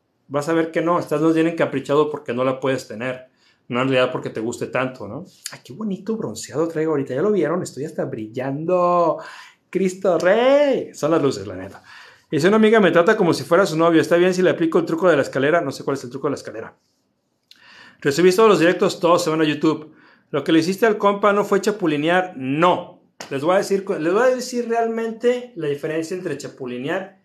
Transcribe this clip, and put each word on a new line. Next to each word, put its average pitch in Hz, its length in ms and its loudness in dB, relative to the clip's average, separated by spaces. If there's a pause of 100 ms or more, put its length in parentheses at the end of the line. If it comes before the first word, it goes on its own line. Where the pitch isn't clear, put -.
(280)
Vas 143 200 -4
a 165 40 0
ver 165 180 0
que 160 120 -2
no, 170 160 2
estás 151 220 -2
más 160 140 4
bien 160 140 2
encaprichado 143 640 0
porque 139 220 -8
no 127 120 -2
la 131 160 -2
puedes 135 280 -4
tener, 117 380 -10 (420)
no 123 140 -2
en 135 60 0
realidad 127 220 2
porque 135 200 -8
te 113 100 -8
guste 117 280 -6
tanto, 127 380 -6
¿no? 131 180 -12 (280)
Ay, - 100 -20
qué - 100 -20
bonito 208 440 -6
bronceado 135 500 -6
traigo 160 260 -2
ahorita, 135 220 -4
¿ya 143 80 -2
lo 208 80 2
vieron? 170 320 0
Estoy - 220 -10
hasta 165 220 -6
brillando. 147 1120 0 (520)
¡Cristo 185 480 0
Rey! 240 760 2
Son 147 160 -2
las 160 120 2
luces, 104 240 -2
la 95 100 -10
neta. 95 260 -14 (480)
Y 151 100 -2
si 160 60 4
una 208 100 6
amiga 220 240 6
me 175 100 6
trata 170 260 4
como 175 180 2
si 131 100 -6
fuera 180 220 4
su 156 100 -4
novio, 165 240 4
¿está 160 160 2
bien 180 180 4
si 185 80 0
le 170 80 4
aplico 165 280 0
el 151 80 2
truco 165 220 0
de 160 80 6
la 135 60 2
escalera? 147 380 0
No 143 100 -4
sé - 140 -10
cuál 139 120 -2
es 135 80 -10
el 120 60 -14
truco 135 180 -6
de - 40 -2
la 123 40 -6
escalera. 110 380 -14 (1300)
Recibí 165 340 4
todos 226 140 6
los 185 100 6
directos, 180 420 2
todos 170 240 4
se 160 60 0
van 160 100 0
a 160 40 2
YouTube. 151 500 0 (360)
¿Lo 139 140 -2
que 175 80 0
le 160 60 6
hiciste 190 280 2
al 208 120 2
compa 202 340 2
no 202 120 2
fue 202 160 2
chapulinear? 180 760 0
No. 156 640 0 (300)
Les 135 120 -4
voy 175 120 2
a 196 40 4
decir, 196 300 -2
les 165 240 -2
voy 214 100 2
a 254 120 2
decir 240 340 -6
realmente 226 880 -2
la 156 120 -6
diferencia 160 480 -4
entre 175 200 -6
chapulinear 135 880 -10